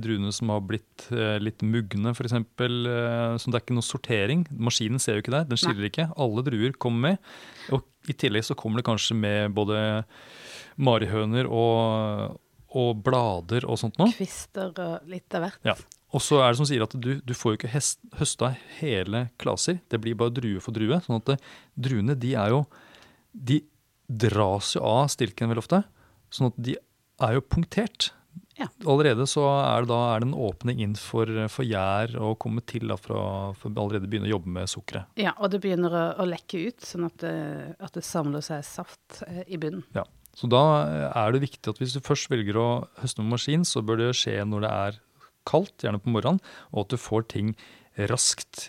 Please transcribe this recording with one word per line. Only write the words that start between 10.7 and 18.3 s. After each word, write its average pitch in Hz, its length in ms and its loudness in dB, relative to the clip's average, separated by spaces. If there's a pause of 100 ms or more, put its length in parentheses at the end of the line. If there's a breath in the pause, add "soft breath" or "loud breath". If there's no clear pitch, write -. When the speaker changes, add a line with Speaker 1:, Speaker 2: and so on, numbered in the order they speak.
Speaker 1:
marihøner 110 760 2
og, 110 880 2 (360)
og 120 340 0
blader 113 600 2
og 117 140 -2
sånt 113 220 -4
nå. 208 100 8
Speaker 2:
Kvister 190 640 -8
og 170 340 -8
litt 180 300 -8
av 170 100 -2
hvert. - 160 -12
Speaker 1:
Ja. 101 120 2 (360)
Og 139 120 0
så 151 160 4
er 127 140 8
det 117 60 0
som 147 80 2
sier 131 160 2
at 110 120 -2
du, 123 240 -2
du 123 140 -6
får 117 200 0
jo 107 60 -2
ikke 110 140 -8
hest-, - 280 -2 (120)
høsta 131 400 -2 (240)